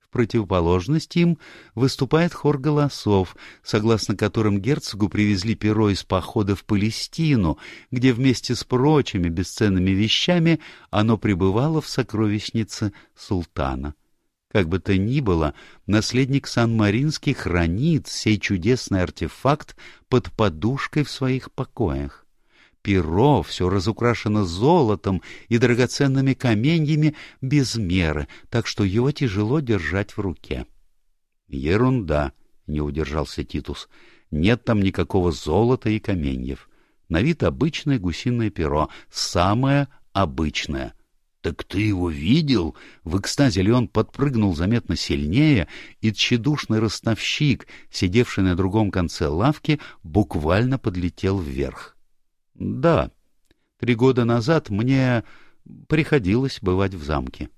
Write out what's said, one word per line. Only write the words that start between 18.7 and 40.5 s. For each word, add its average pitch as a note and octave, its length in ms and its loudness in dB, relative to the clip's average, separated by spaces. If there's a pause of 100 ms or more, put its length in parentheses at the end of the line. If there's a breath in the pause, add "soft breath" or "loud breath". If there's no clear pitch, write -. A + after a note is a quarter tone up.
артефакт - 760 -4 (320 loud breath)
под - 240 0
подушкой A2 720 -2
в - 60 -10
своих C3 420 -4
покоях. C#2+ 760 -6 (560 soft breath)
Перо G2 600 2
все - 260 -2
разукрашено G#2 760 0
золотом G#2 800 0 (260 loud breath)
и A#2 100 2
драгоценными B2+ 760 2
каменьями D3+ 800 2 (260 loud breath)
без C3 360 0
меры, E2+ 500 0 (220 loud breath)
так A2+ 180 -2
что - 160 -4
его A#2 300 0
тяжело A#2 480 0
держать G2+ 560 -2
в - 40 -8
руке. D#2 460 -6 (800)
"Ерунда", — D#2 880 0 (340)
не D2+ 140 -4
удержался D2 640 -4
Титус, — - 440 -10 (440 soft breath)
"нет F2 320 0
там A2+ 160 2
никакого F#2 500 0
золота G#2+ 600 0
и A2 100 0
каменьев. C2+ 680 -6 (400)
На E2 120 0
вид D#3+ 240 0
обычное D3 560 0
гусиное A2 500 -2
перо, D2+ 380 0 (220 loud breath)
самое C3 760 0 (260 soft breath)
обычное". D2 840 -4 (460)